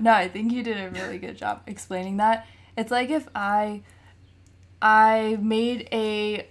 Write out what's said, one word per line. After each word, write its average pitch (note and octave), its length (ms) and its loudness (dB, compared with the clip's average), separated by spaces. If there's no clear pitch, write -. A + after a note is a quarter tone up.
no, A3+ 100 6
I F#3 160 4
think G#3+ 240 -4
you B3 100 -4
did A3 160 -6
a F#3+ 120 -8
really F#3 280 -10
good - 200 -12
job - 300 -6
explaining G3 500 -8
that. A3 280 2
It's A3+ 140 -6
like B3 180 0
if D#4 240 -2
I, G#3 480 -2
I A3 600 6
made A3+ 520 -2
a G#3+ 580 -4